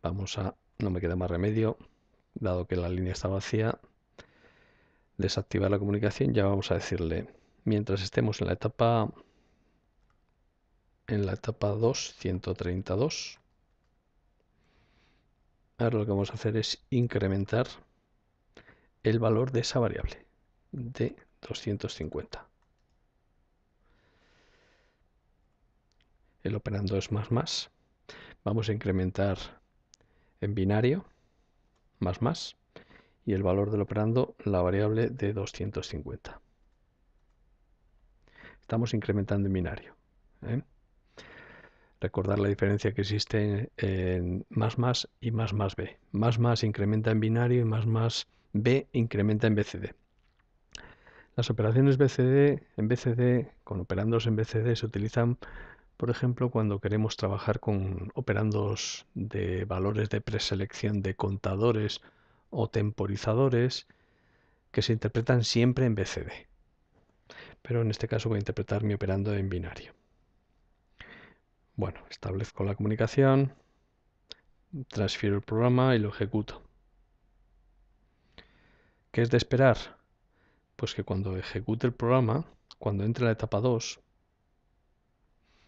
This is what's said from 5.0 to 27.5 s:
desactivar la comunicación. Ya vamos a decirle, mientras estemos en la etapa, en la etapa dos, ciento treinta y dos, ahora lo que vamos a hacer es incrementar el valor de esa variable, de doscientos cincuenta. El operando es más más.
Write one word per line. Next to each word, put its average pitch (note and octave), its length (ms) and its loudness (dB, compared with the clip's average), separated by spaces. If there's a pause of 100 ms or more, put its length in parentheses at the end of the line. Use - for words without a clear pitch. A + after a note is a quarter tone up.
desactivar F#2+ 520 0
la G2+ 80 2
comunicación. G#2 540 0
Ya G2+ 140 4
vamos G2 240 0
a F2+ 40 4
decirle, E2 540 -2 (360)
mientras G#2 380 0
estemos G#2+ 380 0
en F2+ 60 0
la F2+ 80 0
etapa, A#2 580 2 (1900)
en G2+ 200 0
la F#2+ 80 -2
etapa G#2 340 -2
dos, A2 460 0
ciento F#2 400 -4
treinta F2+ 400 -4
y G2 40 0
dos, - 400 -4 (2500)
ahora A2+ 220 2
lo G#2 60 0
que G2+ 80 0
vamos G2 180 0
a - 40 -10
hacer A2 220 -2
es - 340 -4
incrementar A2 760 0 (1400)
el A2 160 2
valor A2+ 320 2
de B2+ 100 0
esa - 180 -2
variable, - 480 -2 (460)
de B2 440 -6 (240)
doscientos - 540 -6
cincuenta. - 520 -10 (4000)
El G#2+ 120 -4
operando G2+ 420 -4
es F#2+ 160 -2
más G#2 180 -2
más. B2+ 400 -2 (720)